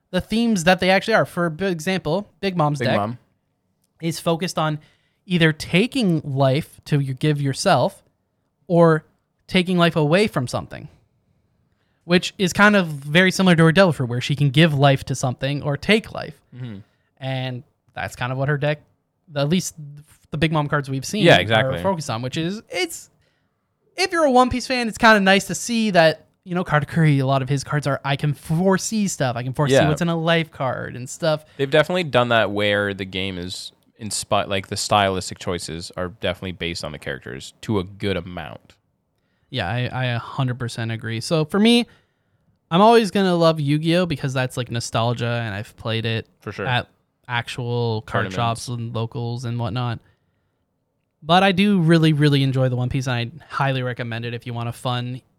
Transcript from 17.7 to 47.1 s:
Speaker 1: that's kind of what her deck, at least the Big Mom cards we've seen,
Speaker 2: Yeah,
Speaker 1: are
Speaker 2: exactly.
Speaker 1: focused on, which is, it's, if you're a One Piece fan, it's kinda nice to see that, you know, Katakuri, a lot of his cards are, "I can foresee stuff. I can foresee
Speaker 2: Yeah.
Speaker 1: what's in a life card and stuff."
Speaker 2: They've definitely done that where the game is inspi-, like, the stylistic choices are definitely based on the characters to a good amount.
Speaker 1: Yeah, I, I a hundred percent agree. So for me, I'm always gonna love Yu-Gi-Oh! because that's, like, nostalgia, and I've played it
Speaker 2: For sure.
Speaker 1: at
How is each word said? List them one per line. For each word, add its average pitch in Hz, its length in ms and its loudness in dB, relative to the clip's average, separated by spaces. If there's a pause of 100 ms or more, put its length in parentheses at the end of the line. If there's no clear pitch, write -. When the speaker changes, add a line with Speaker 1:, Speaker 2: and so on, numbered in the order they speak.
Speaker 1:
that's - 200 -8
kind 123 160 -4
of 131 80 -6
what 139 100 -2
her 147 100 0
deck, 147 240 -2 (520)
at 143 140 0
least 180 260 -2 (560)
the - 80 -6
Big 156 140 0
Mom 151 160 -2
cards 139 220 -2
we've 135 160 -6
seen, 208 180 -2
Speaker 2:
Yeah, 127 140 8
Speaker 1:
are - 20 2
Speaker 2:
exactly. 104 420 0
Speaker 1:
focused 180 280 -4
on, 117 120 -6
which 127 140 -6
is, 175 320 -4
it's, - 400 -6 (880)
if 381 160 -2
you're 339 120 2
a 277 60 4
One 247 200 4
Piece 240 160 -6
fan, 247 220 -2
it's 202 100 -8
kinda 220 220 8
nice 196 260 4
to 175 80 -6
see 226 380 -2
that, 160 340 4 (180)
you 180 100 -8
know, 180 100 -2
Katakuri, 151 560 2
a 131 40 0
lot 135 160 2
of 127 80 -4
his 139 160 -2
cards 147 220 -4
are, 135 180 -2
"I 139 120 -2
can 147 180 -2
foresee 190 760 0
stuff. 127 280 -4
I 120 80 -6
can 131 100 -6
foresee 139 200 2
Speaker 2:
Yeah. 135 140 6
Speaker 1:
what's 151 140 -2
in 170 60 0
a 170 80 -2
life 165 340 0
card 123 460 -6
and 123 120 -12
stuff." 156 360 -4 (120)
Speaker 2:
They've 139 140 -2
definitely 165 340 2
done 123 260 2
that 110 200 2
where 104 420 0
the 98 120 -8
game 95 340 -6
is 92 320 -10 (300)
inspi-, 104 480 -4
like, 98 180 -4
the 101 100 -10
stylistic 98 640 0
choices 85 580 -8
are 90 120 -6
definitely 92 440 -8
based 85 320 -8
on 80 60 -8
the 73 80 -12
characters 67 640 -12
to 107 160 -2
a 92 60 -2
good 101 320 -6
amount. 85 580 -12 (760)
Speaker 1:
Yeah, 107 200 -4
I, 123 160 -4
I 127 200 -6
a 120 120 -4
hundred 127 400 -6
percent 113 320 -6
agree. 110 300 -6
So 156 240 0
for 196 160 -2
me, 233 260 4 (840)
I'm 170 100 4
always 226 300 6
gonna 190 240 2
love 160 240 4
Yu-Gi-Oh! 156 460 2
because 143 280 -4
that's, 127 220 -4
like, 123 160 -6
nostalgia, 117 720 -2
and 107 100 -8
I've 104 220 -10
played 113 280 -4
it 113 220 -4 (140)
Speaker 2:
For 113 100 -12
sure. 98 160 -6
Speaker 1:
at 123 220 -2 (400)